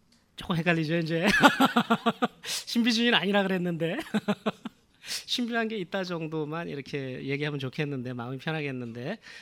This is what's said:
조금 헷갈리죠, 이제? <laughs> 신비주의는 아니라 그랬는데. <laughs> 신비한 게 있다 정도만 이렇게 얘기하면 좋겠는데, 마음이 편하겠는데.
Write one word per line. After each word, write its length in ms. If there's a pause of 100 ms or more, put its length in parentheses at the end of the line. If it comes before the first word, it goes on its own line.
(360)
조금 180
헷갈리죠, 440
이제? 280
<laughs> 1160
신비주의는 760
아니라 240
그랬는데. 560
<laughs> 1040 (240)
신비한 420
게 100
있다 260
정도만 640
이렇게 560
얘기하면 340
좋겠는데, 540
마음이 260
편하겠는데. 800 (240)